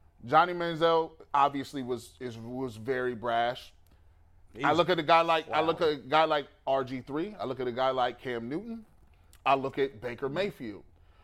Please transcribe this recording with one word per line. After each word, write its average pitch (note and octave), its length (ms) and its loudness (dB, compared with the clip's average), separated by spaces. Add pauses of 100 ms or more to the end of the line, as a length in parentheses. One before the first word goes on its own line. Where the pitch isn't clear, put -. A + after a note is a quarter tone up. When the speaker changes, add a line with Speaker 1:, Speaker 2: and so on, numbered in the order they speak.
(260)
Speaker 1:
Johnny D#3+ 260 4
Manziel E3 580 2 (240)
obviously C#3 480 0
was, A#2+ 380 -6
is, A#2 180 -10
was B2 380 -8
very B2+ 400 -2
brash. A#2 560 -2 (880)
I C#3 60 2
Speaker 2:
He's D#3 80 4
Speaker 1:
look E3+ 140 4
at F3 80 2
a E3 40 -2
guy E3 200 6
like, E3 280 0
I D3+ 100 2
look D#3+ 200 0
Speaker 2:
Wow. E3+ 80 4
Speaker 1:
at D3+ 40 2
a D3 40 -2
guy C#3+ 280 2
like D3+ 220 0 (200)
R C3+ 180 2
G B2+ 160 -6
three. D#3+ 380 -6
I G2+ 60 -6
look B2 160 -6
at B2+ 60 -2
a B2 60 -2
guy C3 180 0
like B2+ 300 0
Cam A#2 280 -6
Newton. A3 360 -8 (600)
I C3+ 100 4
look C3+ 240 -2
at C3+ 220 -2
Baker A#2+ 280 -8
Mayfield. C#3 540 -6 (420)